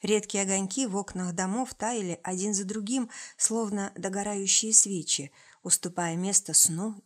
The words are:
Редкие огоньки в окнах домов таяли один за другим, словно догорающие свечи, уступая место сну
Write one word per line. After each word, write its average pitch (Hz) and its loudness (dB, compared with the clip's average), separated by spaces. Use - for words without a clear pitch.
Редкие 208 0
огоньки 196 0
в 185 -2
окнах 180 -4
домов 190 -2
таяли 214 -2
один 190 -2
за 196 -2
другим, 220 -2
словно 208 0
догорающие 196 0
свечи, 165 2
уступая 175 0
место 185 2
сну 196 4